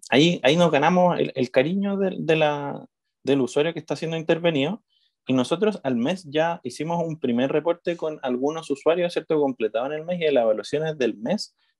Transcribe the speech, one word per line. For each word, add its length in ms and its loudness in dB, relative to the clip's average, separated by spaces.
ahí, 340 4
ahí 120 4
nos 160 4
ganamos 480 4
el, 160 0
el 160 -2
cariño 460 0
de, 220 -2
de 160 2
la, 500 -2
del 180 2
usuario 320 0
que 60 -10
está 160 -6
siendo 200 -6
intervenido, 680 0
y 60 0
nosotros 500 0
al 120 -2
mes 280 -2
ya 400 -2
hicimos 400 -6
un 160 -6
primer 320 0
reporte 460 -2
con 240 -6
algunos 480 -4
usuarios, 420 0
¿cierto?, 300 -2
completados 460 -2
en 60 -8
el 120 -8
mes, 160 -6
y 40 0
en 100 2
las 80 4
evaluaciones 560 -2
del 180 -2
mes 380 -4